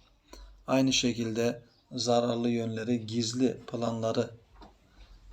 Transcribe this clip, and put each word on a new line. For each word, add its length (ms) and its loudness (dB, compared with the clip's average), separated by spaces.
aynı 260 4
şekilde 680 0
zararlı 560 2
yönleri, 580 -2
gizli 600 0
planları 640 -2